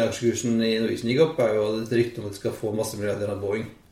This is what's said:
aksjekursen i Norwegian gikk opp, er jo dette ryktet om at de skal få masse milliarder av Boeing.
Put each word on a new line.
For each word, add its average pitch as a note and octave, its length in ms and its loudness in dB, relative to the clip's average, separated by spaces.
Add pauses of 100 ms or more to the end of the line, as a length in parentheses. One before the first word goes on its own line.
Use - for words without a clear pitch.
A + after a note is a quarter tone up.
aksjekursen A#2 560 0
i A2+ 160 2
Norwegian A2+ 320 -2
gikk C3+ 200 6
opp, - 100 -4
er A2 160 4
jo G#2+ 100 2 (140)
dette A2+ 180 -2
ryktet A#2 200 0
om G#2+ 80 -8
at G2+ 60 -8
de - 60 -12
skal A2 140 -4
få G#2+ 240 -4
masse A2 200 -2
milliarder G2+ 360 -2
av G2 80 -6
Boeing. G#2+ 260 -2 (240)